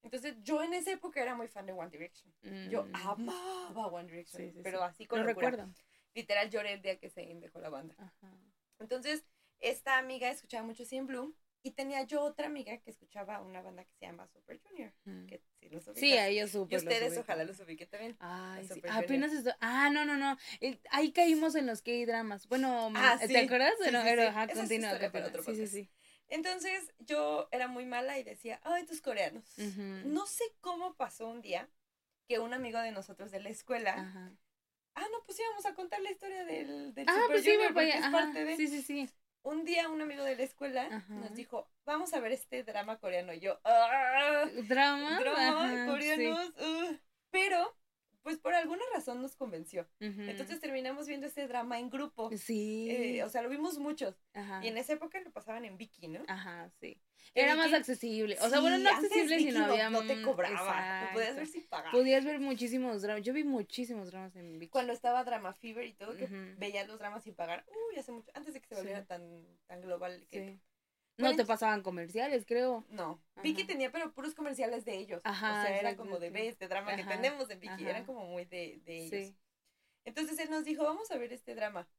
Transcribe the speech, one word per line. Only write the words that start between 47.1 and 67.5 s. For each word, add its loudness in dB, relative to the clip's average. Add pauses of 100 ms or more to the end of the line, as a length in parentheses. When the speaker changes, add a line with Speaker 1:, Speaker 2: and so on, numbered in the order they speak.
Speaker 1:
Pero, 2 (460)
pues, -4
por 0
alguna 2 (100)
razón -4
nos -8
convenció. -8 (120)
Speaker 2:
Ujú. -6
Speaker 1:
Entonces -6
terminamos -4
viendo -6
ese -6
drama -4
en -6
grupo. -6
Speaker 2:
Sí. -2
Speaker 1:
Eh, 0
o -4
sea, -2
lo -4
vimos -2
muchos. -4 (200)
Speaker 2:
Ajá. -8
Speaker 1:
Y -2
en -2
esa -2
época -6
lo -16
pasaban -8
en -12
Viki, -16
¿no? -10
Speaker 2:
Ajá, -8 (100)
sí. -14 (320)
Speaker 1:
Que 6
Speaker 2:
Era 8
más 6
Speaker 1:
Viki, 6
Speaker 2:
accesible. 0
O 6
sea, 6
Speaker 1:
sí, 8
Speaker 2:
bueno, 8
no 8
Speaker 1:
antes 6
Speaker 2:
accesible, 4
Speaker 1:
Viki 6
Speaker 2:
sino 4
Speaker 1:
no, 4
Speaker 2:
había, 4
Speaker 1:
no 2
te 0
Speaker 2:
mm, -4
Speaker 1:
cobraba. 2
Lo -4
podías 0
ver -4
Speaker 2:
exacto. -10
Speaker 1:
sin -14
pagar. -6
Speaker 2:
Podías 6
ver 0
muchísimos -2
dramas. -2
Yo 0
vi 0
muchísimos -4
dramas -12
en -14
Viki. -12
Speaker 1:
Cuando 0
estaba 2
Drama -4
Fever -10
y -14
todo, -12
que -6
Speaker 2:
Ujú. -8 (220)
Speaker 1:
veías -4
los -16
dramas -10
sin -16
pagar. -6